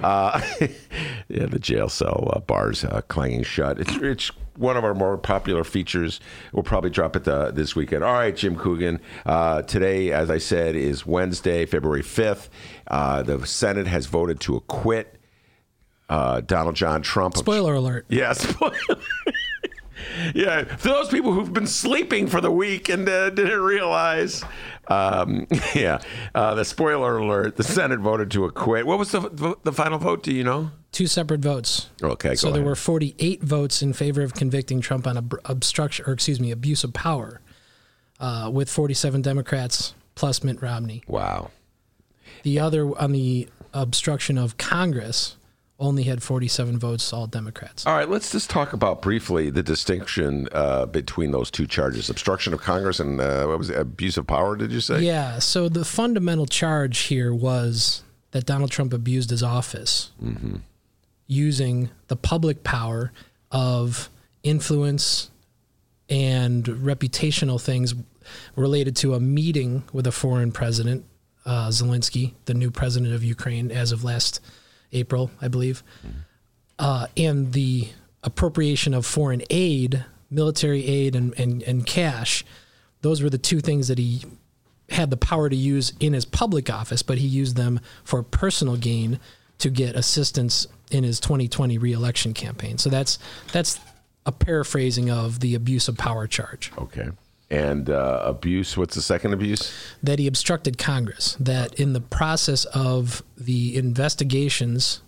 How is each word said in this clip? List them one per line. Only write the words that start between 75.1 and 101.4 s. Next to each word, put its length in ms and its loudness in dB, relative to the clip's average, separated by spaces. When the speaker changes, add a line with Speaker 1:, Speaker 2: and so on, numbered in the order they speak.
Speaker 2:
I 80 -2
believe, 340 -2
Speaker 1:
Mm-hmm. 180 -12
Speaker 2:
uh, 280 0
and 340 2
the 380 2
appropriation 720 2
of 120 2
foreign 440 2
aid, 560 2
military 560 2
aid, 280 2
and, 240 0
and, 260 0
and 220 0
cash. 600 0
Those 200 4
were 80 4
the 80 0
two 220 2
things 300 2
that 80 2
he 260 0
had 220 0
the 80 2
power 320 2
to 80 2
use 420 2
in 140 4
his 100 2
public 460 2
office, 340 -2
but 140 0
he 100 2
used 300 2
them 240 2
for 180 0
personal 540 0
gain 420 0
to 120 0
get 280 0
assistance 720 2
in 140 2
his 160 0
twenty 300 2
twenty 280 2
reelection 560 0
campaign. 440 -6
So 120 2
that's, 300 0
that's 260 0
a 60 0
paraphrasing 800 2
of 300 -2
the 140 2
abuse 340 2
of 80 -2
power 300 -2
charge. 500 -6
Speaker 1:
Okay. 320 -6
And, 400 0
uh, 340 2
abuse, 540 -2
what's 180 -2
the 60 -2
second 320 0
abuse? 400 -2
Speaker 2:
That 160 2
he 80 2
obstructed 500 0
Congress, 640 -2
that 400 0